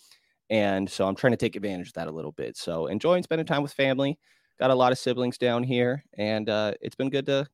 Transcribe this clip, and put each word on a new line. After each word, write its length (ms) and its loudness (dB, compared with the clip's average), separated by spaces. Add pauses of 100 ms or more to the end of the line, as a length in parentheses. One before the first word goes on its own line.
(500)
And 400 2
so 160 0
I'm 100 0
trying 180 4
to 40 2
take 200 -2
advantage 300 -6
of 80 -20
that 120 -8
a 40 -8
little 200 -10
bit. 240 -10
So 320 -4
enjoying 360 0
spending 220 -2
time 180 0
with 100 -8
family. 440 0 (400)
Got 140 4
a 40 6
lot 180 6
of 40 0
siblings 400 -2
down 260 2
here, 420 0 (120)
and, 300 -2
uh, 320 0
it's 160 -10
been 140 -2
good 160 -2
to 280 0